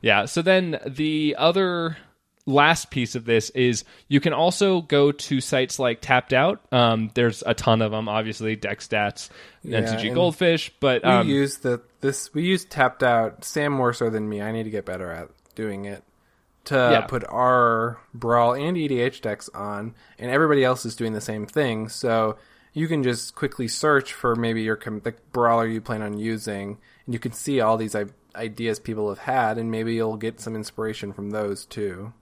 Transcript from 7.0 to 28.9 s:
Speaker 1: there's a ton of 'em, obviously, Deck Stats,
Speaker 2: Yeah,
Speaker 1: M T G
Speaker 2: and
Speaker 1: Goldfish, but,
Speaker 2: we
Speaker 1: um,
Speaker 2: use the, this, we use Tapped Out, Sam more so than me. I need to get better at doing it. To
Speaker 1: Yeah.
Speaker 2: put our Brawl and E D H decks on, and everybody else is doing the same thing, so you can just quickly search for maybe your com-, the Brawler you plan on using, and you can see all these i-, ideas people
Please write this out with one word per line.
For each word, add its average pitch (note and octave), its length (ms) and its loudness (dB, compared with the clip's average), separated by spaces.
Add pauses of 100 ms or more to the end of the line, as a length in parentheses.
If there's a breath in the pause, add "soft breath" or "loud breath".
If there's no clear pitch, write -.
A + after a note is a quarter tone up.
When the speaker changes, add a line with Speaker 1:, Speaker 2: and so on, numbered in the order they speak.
Speaker 1:
there's A#2+ 300 2
a A2+ 100 2
ton A2+ 280 2
of G#2+ 100 0
'em, A2 160 -4
obviously, A2 460 -2
Deck G#2 240 -6
Stats, - 520 -4 (340 loud breath)
Speaker 2:
Yeah, A2+ 140 -2
Speaker 1:
M A2 80 2 (100)
T A2+ 60 -4
G G#2+ 60 -2
Speaker 2:
and B2 60 -2
Speaker 1:
Goldfish, E3+ 640 2
but, B2+ 240 2
Speaker 2:
we B2+ 80 4
Speaker 1:
um, B2 180 6
Speaker 2:
use C#3 300 0
the, A#2+ 220 -2 (220)
this, - 300 -4
we D#3 120 -2
use F#3 200 0
Tapped - 380 2
Out, A2+ 420 2
Sam D3 280 0
more B2+ 200 2
so A#2 180 -2
than G#2+ 180 -4
me. G#2 120 -6
I G#2+ 120 -4
need A2+ 100 -4
to A2 80 -8
get G#2 160 -6
better F#2 240 -8
at E2 180 -12 (280)
doing G2+ 300 -8
it. G2+ 180 -14 (640)
To D3 100 -4
Speaker 1:
Yeah. A#2+ 260 6
Speaker 2:
put A#2+ 260 -6
our A#2 680 2 (160)
Brawl A#2+ 400 2
and D#3 240 -2
E D#3 80 -2
D C3 140 0
H B2+ 220 -2
decks G#2 320 -6
on, G#2 400 -8 (260 soft breath)
and B2 100 -6
everybody D3 320 4
else B2+ 240 0
is A2+ 80 -8
doing A2+ 200 -4
the G#2+ 60 -6
same G#2+ 260 -6
thing, A2 420 -2
so A2 480 0 (380 soft breath)
you D#3 120 -2
can D#3 160 0
just A#2+ 320 -2
quickly C3 320 -6
search C#3 460 0
for A#2 240 0
maybe A2+ 260 -2
your A2 140 -2
com-, G#2+ 240 -8
the A#2 140 -6 (180)
Brawler A#2 340 2
you A2+ 140 -4
plan A2 220 -6
on G#2 140 -6
using, G#2 640 -6 (280 soft breath)
and B2+ 80 -6
you A2+ 40 -6
can A#2 140 -6
see C#3 280 -2
all A2+ 160 4
these A2 200 -4
i-, G#2 80 -2 (320)
ideas A2+ 420 -4
people G#2+ 300 -4